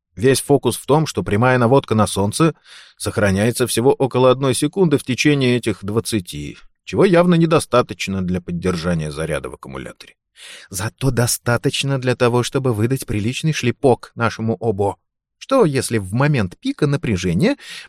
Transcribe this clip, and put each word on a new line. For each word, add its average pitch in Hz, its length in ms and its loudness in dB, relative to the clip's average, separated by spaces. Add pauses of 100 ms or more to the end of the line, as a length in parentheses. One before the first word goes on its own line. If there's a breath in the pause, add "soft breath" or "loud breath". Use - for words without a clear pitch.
(160)
весь 123 240 2
фокус - 380 0
в - 80 -14
том, 151 200 2
что - 160 -6
прямая 120 360 2
наводка 123 380 2
на 107 120 2
Солнце 117 480 0 (420 loud breath)
сохраняется 104 720 0
всего 120 240 2
около 127 400 2
одной 127 220 0
секунды 151 440 0
в - 60 -2
течение 131 540 2
этих 113 260 -4
двадцати, 98 720 -4 (280)
чего 120 180 0
явно 175 320 4
недостаточно 123 880 0
для 90 200 -2
поддержания 85 720 -4
заряда 73 380 -6
в 69 60 -16
аккумуляторе". - 600 -16 (540 loud breath)
"Зато 101 420 -4
достаточно 123 920 -2
для 123 140 -2
того, 123 260 2
чтобы 131 320 -2
выдать 117 320 -2
приличный 117 480 -2
шлепок - 640 0
нашему 113 440 -2
Обо. 101 380 -2 (400)
Что, 262 260 2
если 131 360 0
в 95 120 -8
момент 123 460 0
пика 262 300 -4
напряжения 113 680 0 (340 loud breath)